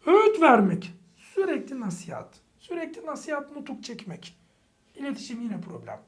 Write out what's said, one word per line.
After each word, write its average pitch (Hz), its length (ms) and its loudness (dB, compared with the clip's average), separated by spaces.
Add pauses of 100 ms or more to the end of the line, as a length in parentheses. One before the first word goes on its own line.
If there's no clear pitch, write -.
Öğüt 427 340 6
vermek. 214 540 6 (220)
Sürekli 302 640 -4
nasihat. 170 540 -10 (240)
Sürekli 330 480 -10
nasihat, 294 500 -8
nutuk 277 280 -12
çekmek. - 520 -14 (600)
İletişim 247 460 -10
yine 202 180 -6
problem. 123 480 -14